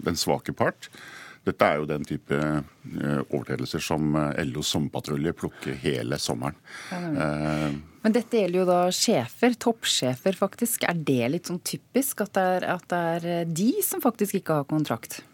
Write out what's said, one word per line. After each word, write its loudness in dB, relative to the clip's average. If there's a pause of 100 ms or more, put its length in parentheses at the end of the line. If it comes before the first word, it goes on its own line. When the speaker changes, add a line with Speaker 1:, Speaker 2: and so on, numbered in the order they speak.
Speaker 1:
den 0
svake 0
part. -2 (560)
Dette 0
er 6
jo -2
den -4
type, -6
eh, -2
overtredelser -4
som, 2
eh, 0
L -2
Os -2
sommerpatrulje -2
plukker -6
hele -2
sommeren. -4 (360)
Speaker 2:
Ja, -6
nemlig. -2
Speaker 1:
Eh, 0 (320)
Speaker 2:
Men 4
dette 0
gjelder 2
jo 2
da 4
sjefer, 2
toppsjefer 0
faktisk. -2
Er 2
det 2
litt -2
sånn -6
typisk -2
at -4
det 2
er, - (100)
at -6
det 0
er, 0
eh, -2
de 2
som -2
faktisk 2
ikke 0
har 2
kontrakt? -2 (120)